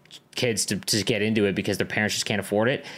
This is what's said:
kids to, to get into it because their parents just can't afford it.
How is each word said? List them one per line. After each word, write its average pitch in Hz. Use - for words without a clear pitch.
kids 117
to, 104
to 101
get 107
into 107
it 98
because 98
their 95
parents 107
just -
can't 107
afford 104
it. 139